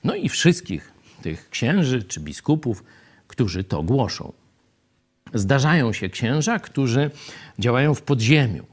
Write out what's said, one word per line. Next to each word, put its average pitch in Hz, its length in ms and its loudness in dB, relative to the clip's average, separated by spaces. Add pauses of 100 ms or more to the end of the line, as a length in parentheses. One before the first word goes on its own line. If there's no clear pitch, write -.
no 240 100 0
i 392 140 -2
wszystkich - 640 0 (300)
tych - 280 -10
księży 131 520 0
czy - 180 -10
biskupów, 113 640 -4 (420)
którzy 95 380 -2
to 78 180 -4
głoszą. 110 500 -2 (1000)
Zdarzają 127 580 2
się 98 160 -6
księża, 147 500 -2
którzy 139 520 0 (480)
działają 127 360 2
w - 80 -6
podziemiu. 123 720 2